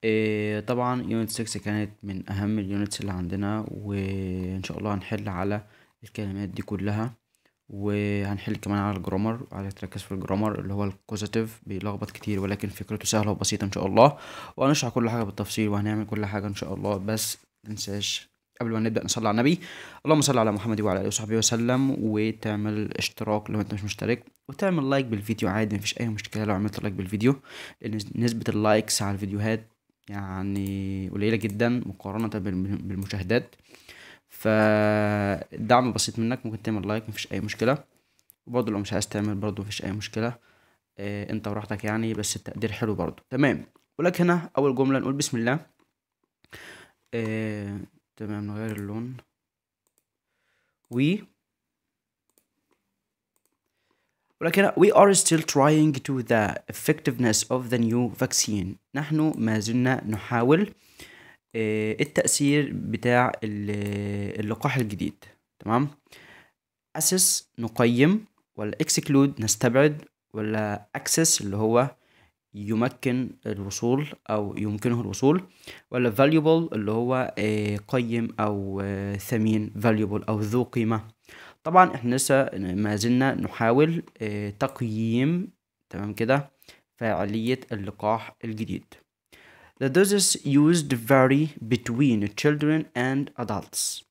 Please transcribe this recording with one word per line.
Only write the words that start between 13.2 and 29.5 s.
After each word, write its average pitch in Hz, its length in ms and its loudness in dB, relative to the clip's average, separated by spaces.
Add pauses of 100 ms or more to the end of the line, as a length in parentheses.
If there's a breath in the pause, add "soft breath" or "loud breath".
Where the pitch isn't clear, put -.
وبسيطة 98 340 -2
إن 101 80 -4
شاء 98 140 -2
الله، 110 320 6 (380 loud breath)
وهنشرح 135 360 2
كل 117 180 2
حاجة 117 120 -2
بالتفصيل 107 460 -2
وهنعمل 104 380 -2
كل 107 200 -4
حاجة 101 200 -4
إن 101 80 -6
شاء 95 200 -8
الله. 98 220 -2
بس 101 420 -4 (260)
متنساش - 680 -6 (300)
قبل 117 100 -2
ما 110 100 0
نبدأ 113 240 -2
نصلي 110 240 -2
على 107 120 2
النبي، 156 200 4 (440 loud breath)
اللهم 151 160 4
صل 135 180 2
على 110 140 4
محمد 104 280 -2
وعلى 98 200 0
آله 101 80 -2
وصحبه 110 280 -4
وسلم، 123 640 0
وتعمل 107 1000 -2
اشتراك 107 540 -4
لو 107 100 -2
أنت 104 140 -4
مش 101 100 -6
مشترك، 107 400 -4 (240)
وتعمل 165 420 0
لايك 139 160 0
بالفيديو 110 420 -2
عادي، 104 280 0
مفيش - 240 -6
أي 117 80 -2
مشكلة 107 360 -6
لو 104 100 0
عملت 104 280 -2
لايك 101 120 -4
بالفيديو، 101 420 0 (460 loud breath)
لأن 107 160 -6 (160)
نسبة 117 340 -2
اللايكس 107 540 2
على 101 120 -2
الفيديوهات 104 460 -2 (480)